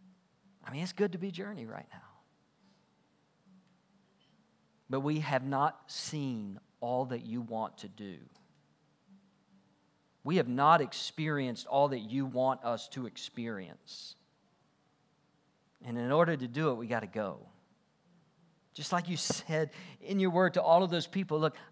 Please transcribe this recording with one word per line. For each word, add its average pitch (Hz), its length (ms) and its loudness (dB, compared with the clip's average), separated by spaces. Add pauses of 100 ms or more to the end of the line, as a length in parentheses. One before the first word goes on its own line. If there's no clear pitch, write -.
(640)
I - 60 -12
mean, 143 120 -4
it's 180 120 -6
good 196 180 0
to 180 60 -6
be 196 120 -6
Journey 180 360 -10
right - 260 -12
now. 95 80 -20 (3000)
But 135 120 -2
we 151 200 2
have 139 240 0
not 139 420 0
seen 117 720 -6 (220)
all 123 260 0
that 120 180 -6
you 117 160 -4
want 113 380 -6
to 104 100 -12
do. 98 280 -12 (2000)
We 160 120 2
have 135 120 4
not 143 320 8
experienced 139 880 -4
all 139 220 4
that 131 120 -4
you 127 260 -2
want 127 380 0
us 117 240 -2
to 127 180 -8
experience. - 1080 -12 (1700)
And 117 120 -6
in 120 160 -2
order 165 240 4
to 127 120 -4
do 143 220 0
it, 127 40 2
we 117 120 -6
gotta 110 200 -2
go. 95 320 -4 (1400)
Just - 180 -6
like 175 160 0
you 175 80 -2
said 160 540 0 (320)
in 196 180 0
your 190 80 6
word 180 260 4
to 175 80 2
all 165 200 8
of 185 80 2
those 165 160 0
people, 165 340 -2
"Look, 156 160 2 (160)